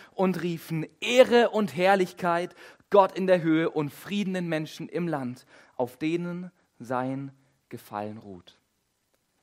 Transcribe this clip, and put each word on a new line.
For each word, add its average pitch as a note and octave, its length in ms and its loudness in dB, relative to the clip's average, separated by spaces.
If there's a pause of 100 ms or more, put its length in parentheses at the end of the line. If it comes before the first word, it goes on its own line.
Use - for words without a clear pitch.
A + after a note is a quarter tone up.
(140)
und F#3 280 0
riefen: E3 440 -6 (160)
„Ehre A#3 480 6
und G3 260 -2
Herrlichkeit, F3+ 800 0 (340)
Gott F#3+ 280 4
in F#3 100 -2
der F#3 140 4
Höhe D#3+ 280 2
und D3 220 -4
Frieden F#3+ 420 -6
den F3+ 140 -4
Menschen D#3 400 -6
im E3+ 200 -4
Land, C3 380 -6 (300)
auf B2 220 -6
denen F3 540 -6 (280)
sein C3 520 -6 (380)
Gefallen G#2+ 480 -10
ruht.“ G2+ 400 -20 (840)